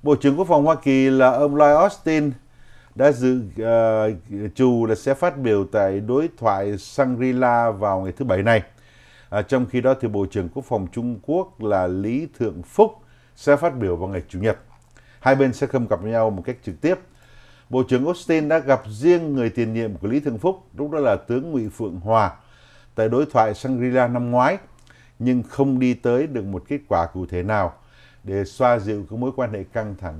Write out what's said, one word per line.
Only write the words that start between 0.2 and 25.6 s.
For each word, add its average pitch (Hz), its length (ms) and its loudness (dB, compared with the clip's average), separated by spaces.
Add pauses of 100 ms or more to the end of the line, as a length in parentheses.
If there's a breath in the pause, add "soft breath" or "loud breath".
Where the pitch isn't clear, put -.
Quốc 185 100 -2
phòng 147 160 4
Hoa 156 100 4
Kỳ 135 360 2
là 131 200 6
ông 143 260 0
Lloyd 147 200 8
Austin 156 540 2 (640 soft breath)
đã 143 180 4
dự, 127 280 0 (180)
à, 110 480 2 (480)
trù 123 320 2
là 110 80 0
sẽ 135 200 -2
phát 156 240 -2
biểu 107 260 2
tại 98 360 0
đối 131 280 -2 (100)
thoại 104 340 -2
Shangri-La 123 1000 0
vào 98 300 -2
ngày 95 160 -6
thứ - 80 -6
Bảy 98 180 0
này. 110 200 4 (680 soft breath)
À, 104 120 -2
trong 127 240 0
khi 123 140 -2
đó 127 200 2
thì 120 80 -4
Bộ 101 180 -2
trưởng 92 220 -4
Quốc 135 160 -12
phòng 101 280 -4
Trung 120 300 -6
Quốc 175 400 -4
là 98 240 0
Lý 107 420 -4 (100)
Thượng 87 240 -4
Phúc 220 300 2 (440 soft breath)
sẽ 143 200 4
phát 147 220 -2
biểu 92 180 -2
vào 90 120 -6
ngày 92 200 -6
Chủ 90 100 -10
nhật. 104 200 -2 (600 soft breath)
Hai 135 140 2
bên 135 180 2
sẽ - 140 -4
không 120 220 -2
gặp 95 160 -2
nhau 113 260 0
một 92 160 -8
cách 123 180 -8
trực 87 160 -10
tiếp. 170 140 2 (760 soft breath)
Bộ 127 120 0
trưởng 127 220 0
Austin 160 440 -2
đã 160 100 2
gặp 131 320 2
riêng 156 440 2
người 120 160 0
tiền 110 240 -4
nhiệm 113 220 -4
của 101 120 -6
Lý 135 120 0
Thượng 123 180 -6
Phúc, 190 240 -2 (140)
lúc 147 140 -6
đó 156 80 -4
là 127 180 2
tướng 131 360 -4
Ngụy 113 160 -4
Phượng 95 320 -8
Hòa, 107 320 2 (640 soft breath)
tại 110 140 0
đối 127 180 0
thoại 110 280 2
Shangri-La 127 540 -2
năm 120 220 -4
ngoái, 131 280 2 (600 soft breath)
nhưng 123 240 0
không 135 360 -2